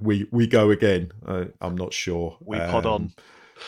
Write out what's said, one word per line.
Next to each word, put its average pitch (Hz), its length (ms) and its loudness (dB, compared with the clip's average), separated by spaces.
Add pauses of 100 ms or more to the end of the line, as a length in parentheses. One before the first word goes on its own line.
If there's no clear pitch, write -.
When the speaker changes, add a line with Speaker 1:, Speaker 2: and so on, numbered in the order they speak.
Speaker 1:
we, 104 300 0
we 117 160 4
go 107 240 6
again. 95 400 2 (160)
I, 90 220 -6 (120)
I'm 90 160 -6
not 90 160 -6
sure. 85 480 -6
Speaker 2:
We 107 160 -8
pod 90 300 -2
on. 107 160 0
Speaker 1:
Um, - 100 -8 (540)